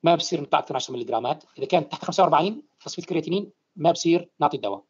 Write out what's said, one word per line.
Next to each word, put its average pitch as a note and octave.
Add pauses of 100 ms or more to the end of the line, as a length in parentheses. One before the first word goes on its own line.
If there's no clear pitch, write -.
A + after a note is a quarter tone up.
ما E3+
بصير D#3
نعطي C#3+
أكثر D3
من -
عشرة B2+
ملي A#2+
جرامات. A#2+ (140)
إذا C3+
كان D3+
تحت -
خمسة F3+
وأربعين، E3+ (180)
تصفية -
كرياتينين، F3+ (260)
ما E3+
بصير E3+ (120)
نعطي -
الدواء. G2+